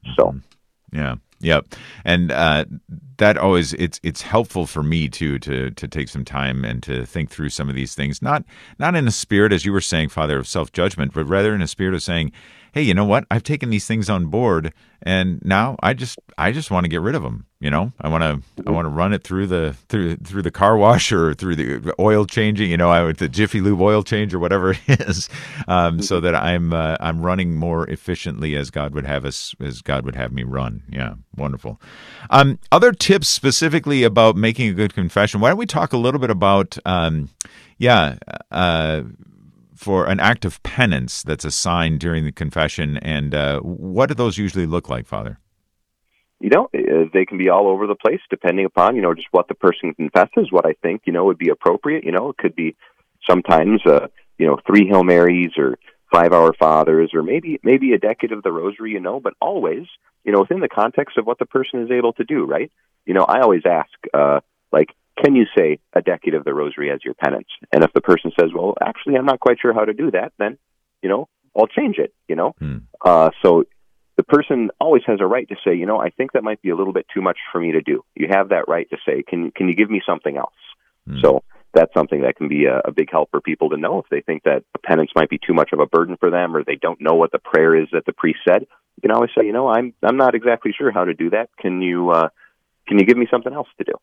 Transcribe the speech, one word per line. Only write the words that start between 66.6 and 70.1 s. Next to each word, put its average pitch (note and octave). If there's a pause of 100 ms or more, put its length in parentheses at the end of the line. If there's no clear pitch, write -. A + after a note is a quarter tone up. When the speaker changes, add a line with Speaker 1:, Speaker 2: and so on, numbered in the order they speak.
Speaker 1:
as C#2
your B1+
penance?" C2 (240)
And E2
if -
the -
person E2+
says, E2+
"Well, F2
actually, -
I'm B2+
not C3
quite B2
sure A#2+
how A2
to G#2+
do D3